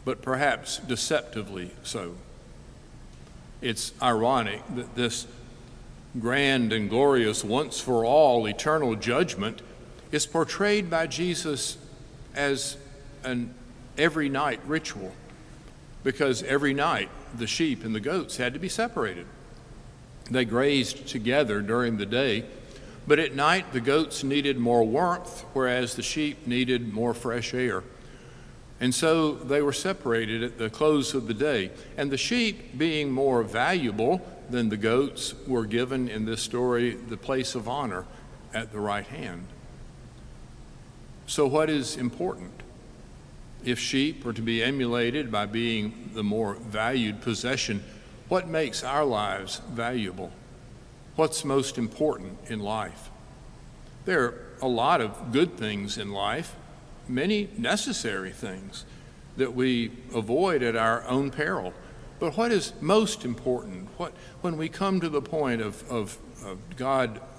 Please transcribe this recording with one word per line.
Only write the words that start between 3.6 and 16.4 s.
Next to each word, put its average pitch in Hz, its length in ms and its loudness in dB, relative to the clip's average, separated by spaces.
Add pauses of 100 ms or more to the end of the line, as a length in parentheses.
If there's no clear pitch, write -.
It's - 320 -4 (100)
ironic 117 600 4 (120)
that 123 200 -8
this 120 320 -2 (960)
grand 127 520 4
and 107 180 0
glorious 120 540 4
once-for-all 123 1040 4
eternal 127 500 2
judgment 120 640 0 (480)
is 147 160 0
portrayed 196 640 2
by 165 160 2
Jesus 151 720 -2 (560)
as 139 420 0 (480)
an 123 300 -2 (420)
every 156 320 4
night 139 380 2
ritual, 131 460 -4 (920)
because 135 400 2